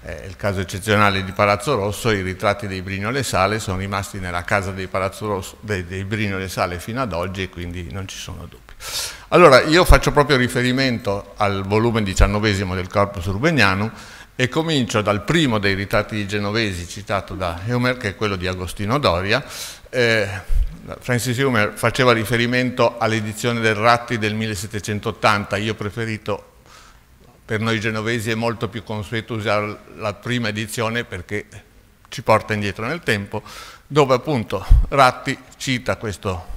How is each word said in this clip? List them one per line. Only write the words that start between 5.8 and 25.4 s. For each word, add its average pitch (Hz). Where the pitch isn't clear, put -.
dei 92
Brignole 98
Sale 90
fino 113
ad 110
oggi, 185
e 185
quindi 87
non 95
ci -
sono 82
dubbi. -
Allora, 147
io 156
faccio 143
proprio 135
riferimento 123
al 98
volume 110
diciannovesimo 98
del 92
Corpus 101
Rubenianum 104
e 123
comincio 143
dal 104
primo 147
dei 98
ritratti 104
genovesi 101
citato 101
da 90
Humer, 123
che 107
è 90
quello 104
di 90
Agostino 92
Doria. 101
Eh, 113
Francis 123
Humer 123
faceva 120
riferimento 120
all'edizione 113
del 110
Ratti 117
del 107
millesettecentottanta, 104